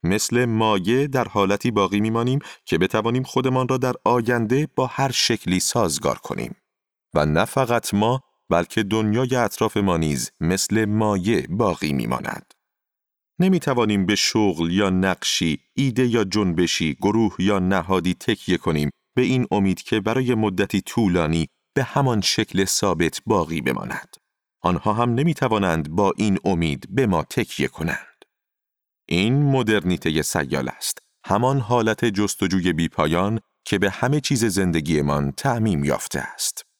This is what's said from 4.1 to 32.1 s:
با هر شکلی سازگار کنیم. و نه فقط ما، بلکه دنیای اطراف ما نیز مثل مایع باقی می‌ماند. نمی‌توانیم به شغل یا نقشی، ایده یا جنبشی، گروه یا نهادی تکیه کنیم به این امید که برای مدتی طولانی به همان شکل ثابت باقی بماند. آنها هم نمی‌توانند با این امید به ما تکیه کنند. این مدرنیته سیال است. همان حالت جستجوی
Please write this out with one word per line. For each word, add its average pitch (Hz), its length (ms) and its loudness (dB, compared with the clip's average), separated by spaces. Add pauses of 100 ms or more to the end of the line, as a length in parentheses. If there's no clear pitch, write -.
با 131 100 0
هر 135 260 -4
شکلی 92 480 0
سازگار 78 580 -2
کنیم. - 380 -8 (580)
و 76 120 2
نه 80 200 2
فقط 120 480 -2
ما، 113 280 2 (280)
بلکه 87 340 0
دنیای 110 520 0
اطراف 113 420 0
ما 98 200 2
نیز 73 420 -2
مثل 95 460 0
مایع 104 640 0
باقی 85 460 -2
می‌ماند. 62 600 -6 (880)
نمی‌توانیم 123 640 2
به 101 100 2
شغل 87 560 2
یا 98 180 2
نقشی، 92 680 0 (140)
ایده 131 340 0
یا 113 160 2
جنبشی، 90 760 0
گروه 104 380 2
یا 98 200 2
نهادی 92 540 0
تکیه - 440 -2
کنیم 76 320 0 (260)
به 127 60 2
این 127 300 2
امید 98 300 2
که - 180 -2
برای 120 360 0
مدتی 101 460 0
طولانی 82 680 0 (260)
به 135 100 0
همان 123 380 0
شکل 98 440 0
ثابت 85 600 0
باقی 82 360 0
بماند. - 540 -6 (460)
آنها 90 320 0
هم 120 200 0
نمی‌توانند 107 760 0
با 95 280 2
این 98 280 2
امید 82 440 0
به 120 180 0
ما 85 160 2
تکیه - 440 -4
کنند. - 400 -6 (1000)
این 117 340 2
مدرنیته 101 800 0
سیال 67 480 -2
است. - 280 -8 (280)
همان 123 340 0
حالت 117 460 0
جستجوی 95 680 0